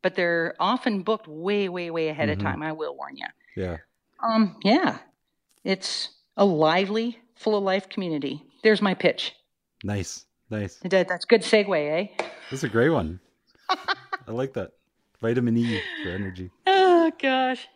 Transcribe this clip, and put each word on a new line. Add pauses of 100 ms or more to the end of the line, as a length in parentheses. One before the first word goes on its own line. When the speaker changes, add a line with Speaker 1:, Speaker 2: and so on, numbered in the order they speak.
Speaker 1:
but
they're
often
booked
way,
way,
way
ahead
Speaker 2:
Mm-hmm.
Speaker 1:
of
time.
I
will
warn
you. (300)
Speaker 2:
Yeah. (440)
Speaker 1:
Um,
yeah, (680)
it's (260)
a
lively, (180)
full
of
life
community. (200)
There's
my
pitch. (500)
Speaker 2:
Nice, (240)
nice.
Speaker 1:
That,
that's
good
segue, (460)
eh? (260)
Speaker 2:
That's
a
great
one. (240)
Speaker 1:
<laughs>
Speaker 2:
I
like
that. (480)
Vitamin
E (220)
for
energy. (160)
Speaker 1:
Oh,
gosh.